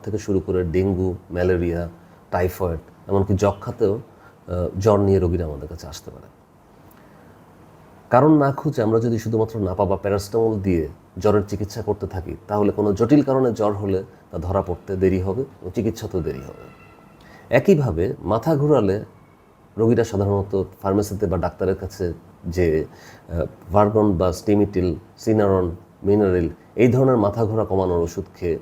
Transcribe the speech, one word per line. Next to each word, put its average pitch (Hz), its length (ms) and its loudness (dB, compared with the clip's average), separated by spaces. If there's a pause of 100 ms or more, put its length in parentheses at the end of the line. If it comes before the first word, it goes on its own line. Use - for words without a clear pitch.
থেকে 104 140 -4
শুরু 98 220 -2
করে 92 240 -2
ডেঙ্গু, 92 520 0 (160)
ম্যালেরিয়া, 87 580 0 (420)
টাইফয়েড, 90 480 -2 (280)
এমনকি 98 260 0
যক্ষ্মাতেও, 101 600 0
আহ, - 840 -8
জ্বর 101 200 4
নিয়ে 98 200 4
রোগীরা 87 260 0
আমাদের 73 220 -10
কাছে 80 200 -16
আসতে - 240 -16
পারে। 67 160 -20 (1800)
কারণ 151 280 6
না 139 140 4
খুঁজে 135 300 -4
আমরা 110 180 2
যদি 113 200 0
শুধুমাত্র 110 400 -2
নাপা 98 260 0
বা 92 120 0
প্যারাসিটামল 104 640 0
দিয়ে 85 300 0 (300)
জ্বরের 101 280 2
চিকিৎসা 101 340 -6
করতে 101 260 -6
থাকি, 87 280 -10 (120)
তাহলে 104 240 2
কোনো 104 220 0
জটিল 117 280 4
কারণে 131 300 2
জ্বর 104 220 0
হলে 98 300 -2 (280)
তা 90 60 -8
ধরা 90 240 -2
পড়তে 92 340 -8
দেরি 92 260 2
হবে 98 220 -4 (200)
ও 92 60 -10
চিকিৎসাতেও 101 520 -4
দেরি 73 180 -6
হবে। - 240 -16 (840)
একইভাবে 127 720 2
মাথা 120 360 0
ঘোরালে 123 500 2 (720)
রোগীরা 113 260 2
সাধারণত 98 600 -2 (180)
ফার্মেসিতে 101 440 -2
বা 90 120 0
ডাক্তারের 90 380 -4
কাছে 92 380 -8 (340)
যে, 82 380 0 (440)
আহ, 82 160 -4 (260)
ভার্গন 104 420 4
বা 87 200 0
স্টিমিটিল, 101 640 0 (220)
সিনারন, 95 580 2 (280)
মিনারেল 95 460 2 (260)
এই 120 120 6
ধরনের 127 300 4
মাথা 104 280 0
ঘোরা 107 200 -2
কমানোর 90 360 0
ওষুধ 85 240 -6 (100)
খেয়ে 85 260 -4